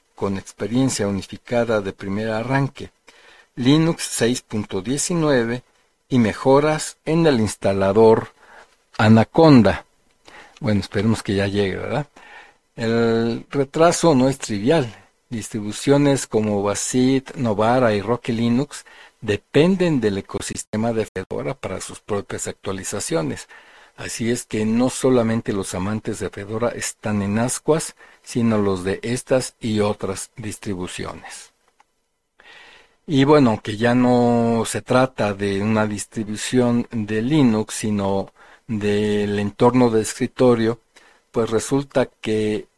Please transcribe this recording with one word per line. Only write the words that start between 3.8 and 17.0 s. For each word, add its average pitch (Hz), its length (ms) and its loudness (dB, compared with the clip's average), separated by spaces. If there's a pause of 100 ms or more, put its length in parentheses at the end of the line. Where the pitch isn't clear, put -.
seis 123 320 -2
punto 101 400 -6
diecinueve 131 800 -2 (460)
y 131 100 2
mejoras 139 840 2
en 165 220 2
el 131 140 4
instalador 104 880 4 (680)
Anaconda. 110 880 6 (760)
Bueno, 107 200 0
esperemos 107 420 -2
que 101 120 -4
ya 98 140 0
llegue, 98 280 -2
¿verdad? 107 300 -6 (720)
El 117 720 0
retraso 160 640 2
no 127 140 4
es 139 100 -2
trivial. 117 560 -2 (360)
Distribuciones 123 960 0
como 107 360 0
Basit, 127 720 0